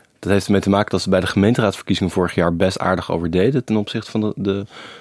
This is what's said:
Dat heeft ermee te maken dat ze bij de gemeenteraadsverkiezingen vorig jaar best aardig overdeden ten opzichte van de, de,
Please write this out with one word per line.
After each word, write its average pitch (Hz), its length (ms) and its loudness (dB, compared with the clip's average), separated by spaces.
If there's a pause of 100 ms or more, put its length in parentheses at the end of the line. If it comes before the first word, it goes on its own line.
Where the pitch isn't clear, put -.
(180)
Dat 92 140 -2
heeft 101 140 2
ermee 98 140 4
te 98 100 0
maken 101 200 2
dat 92 120 0
ze - 80 -6
bij 95 100 4
de 87 60 -2
gemeenteraadsverkiezingen 101 840 0
vorig 90 220 0
jaar 87 220 2
best 95 220 0
aardig 92 320 -2
overdeden 90 540 0
ten 110 120 0
opzichte 107 340 -4
van 110 100 -2
de, 107 160 -2
de, 101 300 -4 (340)